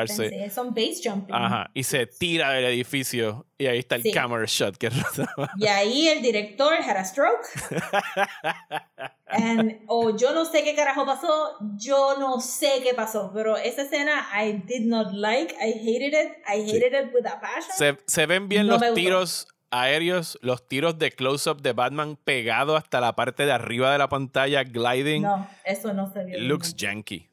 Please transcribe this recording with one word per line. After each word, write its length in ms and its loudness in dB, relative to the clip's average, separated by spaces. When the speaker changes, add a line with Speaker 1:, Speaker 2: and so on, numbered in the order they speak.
Speaker 1:
existen, 300 -2
Speaker 2:
tirarse. 180 -8
Speaker 1:
sí, 60 -12
son 180 -6
base 300 -4
jumping. 320 -4
Speaker 2:
Ajá, 400 -2
y 80 -4
se 240 0
tira 460 -2
del 120 2
edificio 800 -2
y 80 0
ahí 100 2
está 200 -2
el 60 -2
Speaker 1:
Sí. 80 0
Speaker 2:
camera 360 0
shot 300 0
que 120 -2
<laughs> 0 -
Rosa 380 -2
va 180 -4
Speaker 1:
Y 100 0
ahí 400 2
el 160 2
director 500 2
had 240 0
a 60 -2
stroke. 420 0
Speaker 2:
<laughs> 960 -2
Speaker 1:
And, 600 0
o 280 2
yo 180 2
no 120 2
sé 180 2
qué 120 0
carajo 300 2
pasó, 520 0
yo 420 2
no 200 0
sé 440 0
qué 100 2
pasó, 400 -4
pero 240 0
esa 260 -4
escena, 500 0
I 200 0
did 200 -4
not 280 0
like, 460 0
I 120 0
hated 420 0
it, 180 2
I 220 0
Speaker 2:
Sí. 80 2
Speaker 1:
hated 300 2
it 60 -12
with 120 2
a 140 -6
passion. 360 -8
Speaker 2:
Se, 300 2
se 220 2
ven 200 2
bien 200 4
Speaker 1:
No 60 6
Speaker 2:
los 80 6
Speaker 1:
me 80 4
gustó. 120 2
Speaker 2:
tiros 460 2
aéreos, 680 2
los 260 -2
tiros 320 0
de 120 2
close-up 500 0
de 120 0
Batman 500 -2
pegado 540 2
hasta 240 0
la 140 2
parte 300 0
de 60 4
arriba 400 2
de 60 4
la 120 2
pantalla, 540 0
gliding. 600 0
Speaker 1:
No, 260 -2
eso 280 -4
no 200 -4
se 100 -6
vio 140 -10
Speaker 2:
It 60 -4
looks 320 -2
Speaker 1:
bien. 220 -4
Speaker 2:
janky, 360 -10